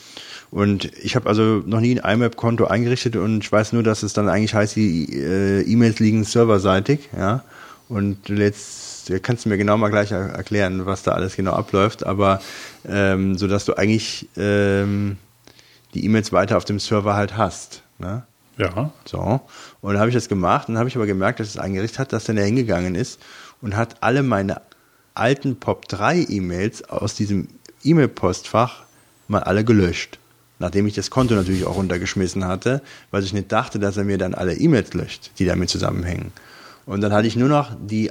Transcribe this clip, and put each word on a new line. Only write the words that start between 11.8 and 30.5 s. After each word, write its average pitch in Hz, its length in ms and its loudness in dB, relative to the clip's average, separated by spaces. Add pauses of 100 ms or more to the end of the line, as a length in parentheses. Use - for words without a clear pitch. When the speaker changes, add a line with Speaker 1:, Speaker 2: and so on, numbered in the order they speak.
Speaker 1:
aber, 98 380 2 (460)
ähm, 95 500 2
so 101 100 0
dass 101 180 0
du - 120 -2
eigentlich, 107 500 0 (100)
ähm, 101 800 0 (800)
die - 100 -4
E-Mails 107 260 2
weiter 95 240 2
auf 87 100 0
dem 104 140 -2
Server 104 360 0
halt 101 200 -2
hast, - 460 -4 (160)
ne? 95 240 -8 (360)
Speaker 2:
Ja. 101 340 -2 (140)
Speaker 1:
So. 92 360 -2 (400)
Und 101 120 -4
dann 101 60 2
hab 110 80 4
ich 120 60 2
das 117 160 -2
gemacht 101 400 2
und 113 80 -2
hab 113 80 2
ich 127 100 -4
aber 110 120 0
gemerkt, 98 320 0
dass 110 80 -6
es 101 100 -12
eingerichtet 95 400 -4
hat, 127 160 -4
dass 110 120 -4
dann 110 120 -2
er 101 80 2
hingegangen 101 480 0
ist - 260 -6 (400)
und 101 160 -6
hat 117 260 -2
alle 123 200 2
meine 101 400 0 (540)
alten 131 400 0
Pop - 320 -4
drei 127 420 0
E-Mails 92 580 -4
aus - 280 -4
diesem 101 320 -2 (360)
E-Mail-Postfach 120 1000 0 (440)
mal - 140 0
alle 101 220 2
gelöscht. 101 560 2 (400)